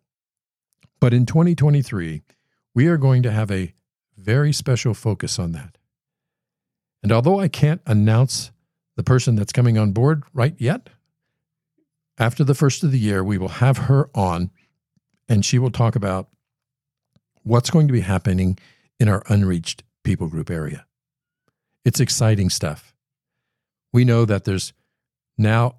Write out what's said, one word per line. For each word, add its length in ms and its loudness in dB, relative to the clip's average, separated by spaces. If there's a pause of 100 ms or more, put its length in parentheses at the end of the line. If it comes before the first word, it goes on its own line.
(1000)
but 140 4
in 120 4
twenty 300 2
twenty-three, 640 -2 (540)
we 120 4
are 100 2
going 260 2
to 80 -2
have 180 -2
a 240 -6 (420)
very 380 0
special 400 -2
focus 460 -6
on 140 -4
that. 260 -14 (1200)
And 100 0
although 280 2
I 80 -2
can't 400 0
announce 640 2 (440)
the 80 -6
person 320 2
that's 180 -4
coming 240 2
on 140 2
board 320 0 (100)
right 260 -2
yet, 300 -4 (1300)
after 240 0
the 120 0
first 280 0
of 80 0
the 80 0
year, 240 0
we 160 -2
will 80 -4
have 300 2
her 360 0
on, 380 -2 (760)
and 160 2
she 140 0
will 140 0
talk 240 0
about 340 -4 (1120)
what's 300 0
going 160 4
to 60 2
be 80 2
happening 580 0 (400)
in 80 4
our 200 0
unreached 560 -2 (200)
people 240 -2
group 240 -8
area. 340 -8 (1000)
It's 140 -2
exciting 500 0
stuff. 440 -8 (1000)
We 100 4
know 220 4
that 180 -2
there's 300 -4 (640)
now 420 0